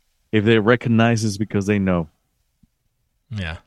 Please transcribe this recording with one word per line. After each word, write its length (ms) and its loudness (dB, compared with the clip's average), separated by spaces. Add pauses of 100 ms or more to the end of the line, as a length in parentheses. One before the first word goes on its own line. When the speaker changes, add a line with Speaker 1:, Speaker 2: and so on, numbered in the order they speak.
(300)
Speaker 1:
if 140 0
they 140 4
recognize 680 2
it's 120 -4
because 300 -4
they 140 0
know. 280 0 (1200)
Speaker 2:
Yeah, 360 -8